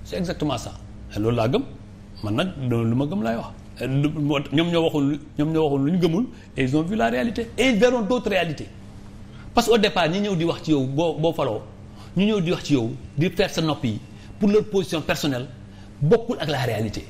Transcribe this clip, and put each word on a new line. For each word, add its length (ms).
C'est 140
exactement 420
ça. 140
Et 40
loolu 180
laa 120
gëm. 140
Man 120
nag, 140
loolu 200
lu 60
ma 120
gëm 160
laay 140
wax. 100
Et 60
lu, 220
moo, 280
ñoom 160
ñoo 140
waxoon 260
lu, 100
ñoom 140
ñoo 100
waxoon 220
lu 80
ñu 60
gëmul, 260
et 80
ils 140
ont 60
vu 120
la 140
réalité. 480
Et 120
ils 100
verront 220
d'autres 280
réalités. 380
Parce 120
qu'au 100
départ, 320
ñi 120
ñëw 140
di 80
wax 200
ci 80
yow, 140
boo, 280
boo 200
faloo, 280
ñu 80
ñëw 160
di 100
wax 120
ci 100
yow, 180
di 140
faire 180
sa 120
nopp 240
yi, 140
pour 100
leur 160
position 360
personnelle, 460
bokkul 380
ak 100
la 100
réalité. 500